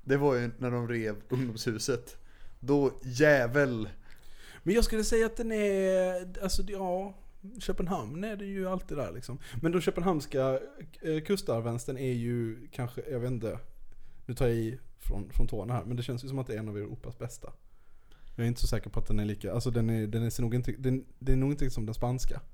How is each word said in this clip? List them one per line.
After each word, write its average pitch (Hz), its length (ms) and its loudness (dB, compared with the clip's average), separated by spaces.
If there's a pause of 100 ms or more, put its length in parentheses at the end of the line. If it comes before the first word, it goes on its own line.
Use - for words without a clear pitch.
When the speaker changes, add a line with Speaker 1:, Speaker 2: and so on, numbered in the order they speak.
Speaker 1:
det 135 120 4
var 139 180 4
ju 120 240 0
när 127 120 -2
de 120 180 -2
rev 113 280 -2 (120)
ungdomshuset. 120 880 -2 (440)
Då 135 320 4 (100)
jävel. 127 840 6 (760)
Speaker 2:
Men 180 120 2
jag 226 100 8
skulle 220 200 2
säga 226 220 4
att 220 100 -4
den 226 160 -2
är, 190 920 2
alltså, 196 200 4
det, 190 100 0
ja, 190 420 -2 (460)
Köpenhamn 165 640 -2
är 220 120 -6
det 202 100 -10
ju 196 220 -4
alltid 185 280 -4
där 110 160 -4
liksom. 120 260 -10 (240)
Men 165 100 2
då 175 80 4
köpenhamnska, 147 760 2 (440)
eh, 156 240 0
kustarvänstern 120 720 -2
är 131 140 0
ju 117 600 -2
kanske, 123 380 -6
jag 127 100 -2
vet 123 100 -2
inte, 110 280 -4 (680)
nu 127 80 -6
tar 127 120 4
jag 117 100 4
i 113 220 -2 (200)
från, 95 340 -2
från 117 140 8
tårna 110 280 -2
här, 104 100 -2
men 120 120 -4
det 123 60 -4
känns 120 220 -6
ju 139 40 -10
som 135 100 -4
att 127 80 -4
det 127 80 -6
är 107 40 -4
en 110 100 -6
av 104 100 -6
Europas 110 400 -10
bästa. - 340 -12 (840)
Jag 117 80 0
är 117 40 4
inte 120 120 0
så - 60 6
säker 110 240 0
på - 100 2
att - 60 4
den 107 140 6
är 104 40 0
lika, 104 280 -2
alltså 123 180 0
den 113 200 4
är, 113 160 2
den 113 160 0
är 117 80 2
så - 120 -2
nog 117 120 2
inte, 123 180 0
den, 131 320 0 (140)
det 131 140 4
är 131 40 10
nog 131 160 4
inte 143 180 2
som 113 160 0
den 110 80 -4
spanska. 127 460 2 (140)